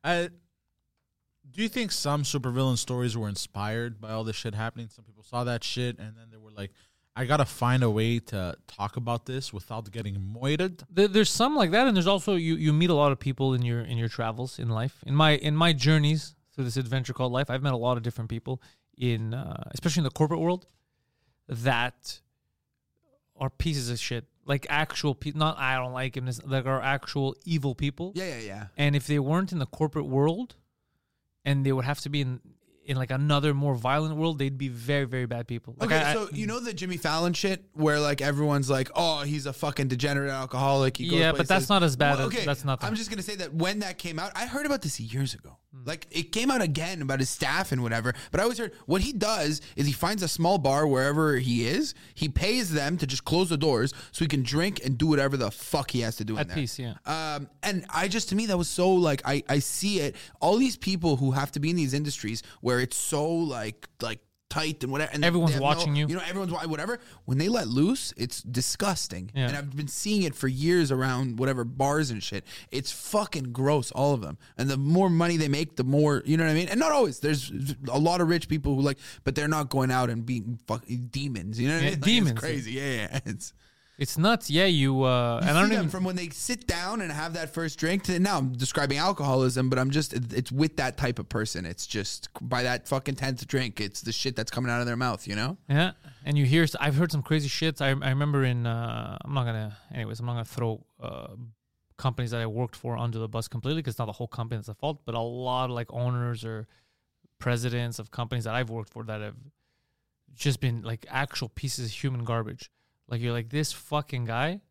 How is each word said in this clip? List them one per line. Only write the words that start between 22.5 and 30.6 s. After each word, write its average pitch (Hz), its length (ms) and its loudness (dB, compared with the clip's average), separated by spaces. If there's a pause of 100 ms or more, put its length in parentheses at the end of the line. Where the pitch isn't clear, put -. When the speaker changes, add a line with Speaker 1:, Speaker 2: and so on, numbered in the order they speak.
Speaker 2:
are 131 140 -2
pieces 139 400 -2
of 120 80 -4
shit. 120 260 -6 (220)
Like 139 220 -2
actual 151 460 0
pe-, - 200 -8
not, 156 240 0
"I 131 180 0
don't 127 160 -4
like 127 240 -6
him," 127 100 -6
this, 123 180 -6
like, 135 220 -2
are 135 140 0
actual 135 640 -2
evil 143 300 0
people. 170 420 -4
Speaker 3:
Yeah, 175 220 -6
yeah, - 20 -10
yeah. 104 260 -10 (100)
Speaker 2:
And 147 200 2
if 139 100 0
they 147 120 2
weren't 165 340 0
in 175 60 -2
the 131 80 0
corporate 151 400 -4
world, 156 500 0 (880)